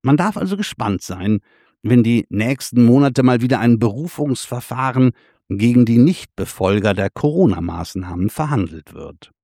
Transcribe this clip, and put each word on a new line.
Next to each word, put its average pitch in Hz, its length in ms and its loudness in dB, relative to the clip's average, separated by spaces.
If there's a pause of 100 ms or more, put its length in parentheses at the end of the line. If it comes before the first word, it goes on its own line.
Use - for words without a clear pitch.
Man 139 160 2
darf 196 180 -2
also 190 220 -4
gespannt 113 440 -6
sein, 95 380 -4 (420)
wenn 117 220 4
die 117 260 0
nächsten 120 540 0
Monate 131 400 4
mal 123 180 4
wieder 123 180 0
ein 120 200 2
Berufungsverfahren 127 1300 -2 (380)
gegen 120 360 4
die 117 120 2
Nichtbefolger 101 960 0
der 98 160 -2
Corona-Maßnahmen 92 1200 -2
verhandelt 101 640 -4
wird. 73 380 -18 (120)